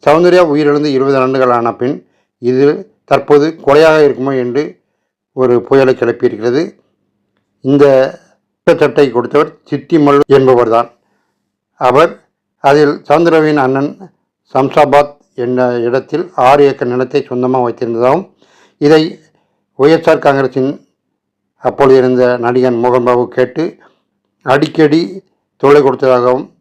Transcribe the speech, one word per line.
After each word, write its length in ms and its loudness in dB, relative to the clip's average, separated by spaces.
சௌந்தர்யா 380 4
உயிரிழந்து 440 -2
இருபது 220 0
ஆண்டுகள் 400 0
ஆன 160 -4
பின் 220 -6
இது 240 0
தற்போது 420 0
கொலையாக 320 4
இருக்குமோ 260 -4
என்று 200 -4
ஒரு 180 0
புயலை 280 2
கிளப்பியிருக்கிறது. 680 -4
இந்த 200 2
குற்றச்சாட்டை 440 0
கொடுத்தவர் 400 -2
சித்திமல் 560 0
என்பவர்தான். 520 2
அவர் 320 2
அதில் 300 2
சௌந்தர்யாவின் 560 2
அண்ணன் 260 -4
சம்சாபாத் 580 0
என்ற 260 -4
இடத்தில் 460 -4
ஆறு 300 2
ஏக்கர் 280 -2
நிலத்தை 300 -4
சொந்தமாக 420 -4
வைத்திருந்ததாகவும் 640 -4
இதை 220 4
ஒய் 160 2
எஸ் 160 -2
ஆர் 140 0
காங்கிரசின் 460 -2
அப்பொழுது 360 2
இருந்த 260 2
நடிகன் 440 -2
மோகன் 260 0
பாபு 200 0
கேட்டு 360 -4
அடிக்கடி 540 0
தொல்லை 200 4
கொடுத்ததாகவும் 640 0